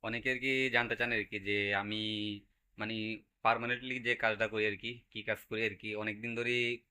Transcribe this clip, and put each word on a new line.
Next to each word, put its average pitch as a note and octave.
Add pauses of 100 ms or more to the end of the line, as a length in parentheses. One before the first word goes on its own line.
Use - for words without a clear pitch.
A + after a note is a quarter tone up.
অনেকে A#2
আর B2+
কি C3+ (180)
জানতে A#2
চান A#2+
আর G#2+
কি G#2+
যে G2+ (180)
আমি G#2 (760)
মানে A2 (460)
পার্মানেন্টলি A#2+
যে A#2+
কাজটা A2
করি G#2+
আর G#2
কি, A2+ (180)
কি A2+
কাজ G#2+ (100)
করি A2
আর G2+
কি, G#2+
অনেকদিন G#2+
ধরেই A#2+ (260)